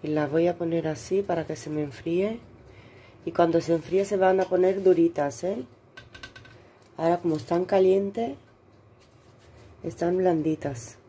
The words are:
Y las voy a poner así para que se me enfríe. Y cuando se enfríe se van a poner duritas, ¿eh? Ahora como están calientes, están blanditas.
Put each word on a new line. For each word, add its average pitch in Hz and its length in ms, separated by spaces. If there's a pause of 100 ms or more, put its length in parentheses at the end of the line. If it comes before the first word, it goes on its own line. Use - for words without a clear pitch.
Y 151 60
las 151 220
voy 165 180
a 175 80
poner 165 320
así 185 320
para 170 260
que 160 80
se - 140
me 151 140
enfríe. 180 580 (880)
Y 165 60
cuando 165 280
se 165 140
enfríe 180 320
se 202 100
van 190 240
a 185 40
poner 185 380
duritas, 165 640
¿eh? 226 220 (1300)
Ahora 165 220
como 165 180
están 175 300
calientes, 196 720 (1500)
están 175 340
blanditas. 156 800 (120)